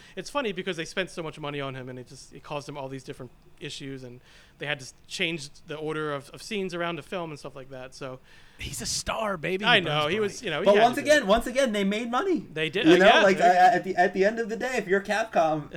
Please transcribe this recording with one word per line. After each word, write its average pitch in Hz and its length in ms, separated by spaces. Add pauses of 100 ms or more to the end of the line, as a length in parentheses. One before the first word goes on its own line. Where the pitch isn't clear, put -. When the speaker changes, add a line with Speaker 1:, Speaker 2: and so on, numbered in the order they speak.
(180)
Speaker 1:
It's 185 140
funny 262 200
because 185 240
they 165 100
spent 180 260
so 175 120
much 156 160
money 147 220
on 135 140
him, 127 120
and 127 120
it 120 80
just, - 260
it - 100
caused 147 240
him 147 100
all 135 120
these 135 140
different 131 280 (300)
issues, 135 420
and 123 160 (380)
they 151 80
had 143 140
to 131 60
s-, - 80 (140)
change 165 420 (180)
the 151 80
order 156 380
of, 135 180
of 151 120
scenes 190 300
around 170 240
to 143 40
film 170 280
and 147 100
stuff 139 160
like 131 140
that. 131 240
So 131 260 (380)
Speaker 2:
He's - 240
a 208 40
star, 208 520
baby. 180 280
Speaker 1:
I 240 140
Speaker 2:
He - 60
Speaker 1:
know, 151 160
Speaker 2:
burns 151 100
Speaker 1:
he 202 60
Speaker 2:
bright. 220 40
Speaker 1:
was, 202 220
you 202 60
know, 151 120
he 202 40
Speaker 3:
But 214 100
Speaker 1:
had - 80
Speaker 3:
once 240 120
Speaker 1:
to 285 60
do 262 80
Speaker 3:
again, 294 140
Speaker 1:
it. 190 40
Speaker 3:
once 233 200
again, 254 260
they 208 120
made 220 260
money. 311 420
Speaker 1:
They 156 160
did, 202 180
Speaker 3:
You 160 80
Speaker 1:
uh, - 20
Speaker 3:
know, 180 80
Speaker 1:
yeah, 254 180
Speaker 3:
like, 190 140
Speaker 1:
they 165 120
Speaker 3:
uh, 180 260
at 160 100
the, 190 120
at 185 160
the 190 120
end 226 140
of 226 100
the 226 80
day, 254 200
if 196 100
you're 196 140
Capcom, 175 760